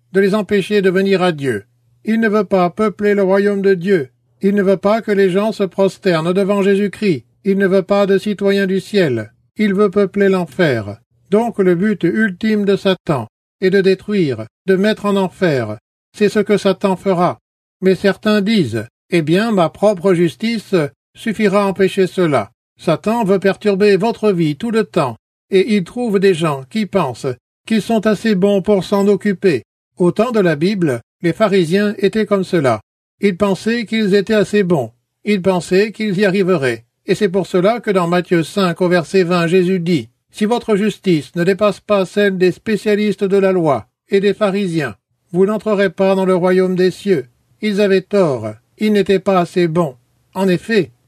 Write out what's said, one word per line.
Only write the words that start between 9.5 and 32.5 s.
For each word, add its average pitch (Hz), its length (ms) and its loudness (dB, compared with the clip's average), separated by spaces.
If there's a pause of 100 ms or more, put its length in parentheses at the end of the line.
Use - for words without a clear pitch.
Il 208 200 0
veut 208 160 2
peupler 196 380 0
l'enfer. 151 680 -2 (300)
Donc 220 300 0
le 185 160 2
but 190 300 -2
ultime 214 600 -2
de 196 100 2
Satan 170 520 -2 (340)
est 185 80 2
de 196 120 2
détruire, 185 680 -2 (180)
de 190 100 2
mettre 208 300 -2
en 202 100 0
enfer. 147 600 -2 (400)
C'est 208 120 2
ce 214 100 0
que 202 180 0
Satan 190 380 0
fera. 175 420 -2 (440)
Mais 185 120 4
certains 202 480 0
disent, « 151 460 -2 (220)
Eh 170 120 0
bien, 185 300 0
ma 180 180 2
propre 196 440 0
justice 190 640 -2 (400)
suffira 208 480 0
à - 20 0
empêcher 190 420 0
cela. » 147 440 -2 (280)
Satan 214 440 -2
veut 196 160 2
perturber 196 580 2
votre 214 340 0
vie 165 240 0
tout 233 160 -6
le 220 120 0
temps, 135 320 -2 (340)
et 202 260 2
il 190 80 0
trouve 220 360 -4
des 190 140 2
gens 151 360 -2
qui 220 160 -4
pensent 143 420 -4 (380)
qu'ils 220 160 0
sont 220 240 -2
assez 220 300 0
bons 196 260 2
pour 196 220 0
s'en 196 240 0
occuper. 190 560 0 (340)
Au 175 140 2
temps 226 200 0
de 226 80 0
la 175 160 2
Bible, 165 460 -2 (200)
les 170 120 0
pharisiens 202 640 0
étaient 208 280 0
comme 202 180 0
cela. 139 380 0 (400)